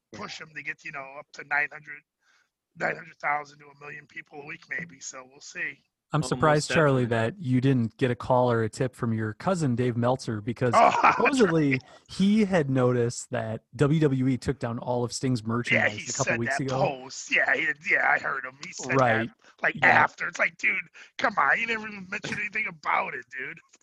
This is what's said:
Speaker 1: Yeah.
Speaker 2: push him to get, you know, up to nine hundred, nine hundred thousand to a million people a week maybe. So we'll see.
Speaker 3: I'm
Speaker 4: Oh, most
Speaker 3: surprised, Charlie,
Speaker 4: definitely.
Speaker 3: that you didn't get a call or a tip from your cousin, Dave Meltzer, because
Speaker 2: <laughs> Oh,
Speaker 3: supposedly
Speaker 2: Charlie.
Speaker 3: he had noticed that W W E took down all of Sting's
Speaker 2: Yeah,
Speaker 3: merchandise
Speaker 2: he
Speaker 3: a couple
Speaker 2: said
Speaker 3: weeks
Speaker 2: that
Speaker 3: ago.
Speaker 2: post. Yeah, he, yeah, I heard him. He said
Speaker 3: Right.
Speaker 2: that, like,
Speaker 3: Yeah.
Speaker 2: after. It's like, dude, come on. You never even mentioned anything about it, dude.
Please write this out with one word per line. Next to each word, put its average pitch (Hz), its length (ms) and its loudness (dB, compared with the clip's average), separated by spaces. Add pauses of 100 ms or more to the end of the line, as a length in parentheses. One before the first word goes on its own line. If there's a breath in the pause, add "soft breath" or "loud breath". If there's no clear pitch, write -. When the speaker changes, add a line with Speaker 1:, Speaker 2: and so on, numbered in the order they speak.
(100)
Speaker 1:
Yeah. - 80 -16
Speaker 2:
push 190 200 -12
him 160 140 -16
to 147 80 -12
get, 156 240 -10
you 160 60 -16
know, 139 260 -14
up 147 160 -16
to 143 120 -16
nine 147 260 -2
hundred, 151 320 -20 (720)
nine 160 180 -2
hundred 160 220 -18
thousand 147 420 -4
to 147 60 -20
a 139 140 -20
million 147 260 -16
people 156 360 -18
a 143 40 -16
week 165 240 -14
maybe. 139 300 -10
So 131 320 -14
we'll 143 100 -20
see. 156 380 -10 (320)
Speaker 3:
I'm 151 100 0
Speaker 4:
Oh, - 20 -4
most - 60 -6
Speaker 3:
surprised, 151 420 2
Charlie, 135 340 4
Speaker 4:
definitely. 113 320 0
Speaker 3:
that - 20 -18
you 127 220 2
didn't 123 360 2
get 127 120 2
a 120 60 0
call 123 360 2
or 117 120 2
a 110 60 -2
tip - 260 -4
from 117 180 -2
your 110 220 -2
cousin, 160 400 0
Dave 123 200 0
Meltzer, 120 460 0
because 120 320 0
Speaker 2:
<laughs> - 20 0
Oh, 233 140 8 (220)
Speaker 3:
supposedly 170 640 2
Speaker 2:
Charlie. 123 40 -4 (260 loud breath)
Speaker 3:
he 208 380 2
had 180 220 2
noticed 123 600 2
that 113 320 -6 (140)
W 147 240 4
W 135 280 2
E 135 80 2
took 123 220 -4
down 120 220 -6
all 123 240 -2
of 120 100 -4
Sting's 127 300 -2
Speaker 2:
Yeah, 110 40 -6
Speaker 3:
merchandise 120 460 0
Speaker 2:
he 202 80 -10
Speaker 3:
a - 120 -14
couple 135 120 -4
Speaker 2:
said 170 140 -2
Speaker 3:
weeks 135 180 -4
Speaker 2:
that 143 60 -4
Speaker 3:
ago. 131 160 -2
Speaker 2:
post. 131 560 -4
Yeah, 135 200 2
he, 156 120 -2 (240)
yeah, 131 180 4
I 143 80 4
heard 143 260 -6
him. 131 220 -14
He 185 80 -14
said 131 220 -4
Speaker 3:
Right. 117 320 4
Speaker 2:
that, - 80 -16 (260 soft breath)
like, 160 140 -2
Speaker 3:
Yeah. 156 120 2
Speaker 2:
after. 160 400 4
It's 170 120 -8
like, 185 180 0
dude, 214 180 -2 (440 loud breath)
come 226 180 0
on. 151 220 4
You 226 80 -4
never 220 200 -4
even 202 220 -12
mentioned 214 300 -6
anything 214 260 -6
about 165 480 -2
it, 127 160 -10
dude. 143 300 -12 (240)